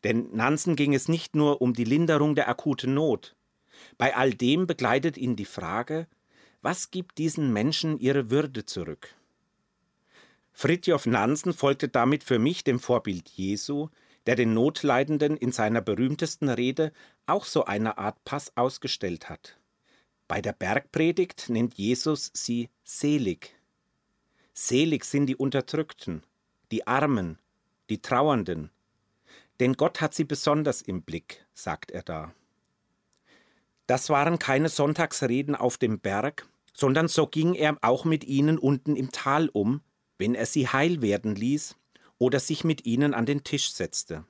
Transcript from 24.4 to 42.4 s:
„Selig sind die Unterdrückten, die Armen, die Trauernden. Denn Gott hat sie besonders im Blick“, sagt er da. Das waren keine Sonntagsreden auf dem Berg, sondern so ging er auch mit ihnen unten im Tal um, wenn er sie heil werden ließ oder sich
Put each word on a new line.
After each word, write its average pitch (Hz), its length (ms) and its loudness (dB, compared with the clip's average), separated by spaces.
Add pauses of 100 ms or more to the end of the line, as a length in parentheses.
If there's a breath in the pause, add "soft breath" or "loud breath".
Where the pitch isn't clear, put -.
„Selig 147 520 2
sind 143 200 0
die 131 100 -2
Unterdrückten, 135 840 -4 (500)
die 110 140 -4
Armen, 120 540 0 (500)
die 107 120 -4
Trauernden. 110 680 0 (920 soft breath)
Denn 127 140 2
Gott - 280 0
hat 156 120 -2
sie 156 120 0
besonders 147 580 0
im 92 180 -6
Blick“, - 420 -12 (120)
sagt - 340 -8
er 90 140 -10
da. 80 280 -10 (1600 soft breath)
Das 127 220 0
waren 151 300 2
keine 143 300 2
Sonntagsreden 143 840 0
auf 123 240 0
dem 110 220 0
Berg, 107 480 -4 (240)
sondern 143 380 2
so 151 180 2
ging 156 280 2
er 151 260 2
auch 127 240 2
mit 160 180 2
ihnen 143 340 2
unten 139 380 2
im 127 160 -4
Tal 147 380 0
um, 110 320 0 (360)
wenn 110 160 0
er 113 120 0
sie 127 240 2
heil 151 320 2
werden 104 340 0
ließ 127 400 -4 (420 soft breath)
oder 127 220 4
sich - 240 -2